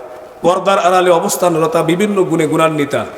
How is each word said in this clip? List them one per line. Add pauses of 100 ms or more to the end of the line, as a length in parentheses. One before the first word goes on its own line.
(420)
পর্দার
আড়ালে
অবস্থানরতা,
বিভিন্ন
গুণে
গুণান্বিতা, (120)